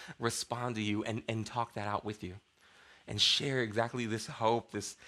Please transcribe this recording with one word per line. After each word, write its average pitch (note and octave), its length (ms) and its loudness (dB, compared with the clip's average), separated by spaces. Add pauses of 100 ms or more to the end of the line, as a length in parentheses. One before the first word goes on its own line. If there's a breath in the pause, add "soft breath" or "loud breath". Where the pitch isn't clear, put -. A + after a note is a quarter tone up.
(180 loud breath)
respond A#2+ 580 -2
to A2 40 0
you G#2 240 2
and, A2+ 240 -2
and A2 160 0
talk A#2 300 -4
that G#2 120 -4
out G#2 200 -2
with G#2+ 180 -6
you F2+ 80 -8 (720 loud breath)
and G#2 140 -2
share C3+ 400 4
exactly A#2 460 0
this A2 200 -2
hope, A#2 440 2
this, - 260 -6 (120)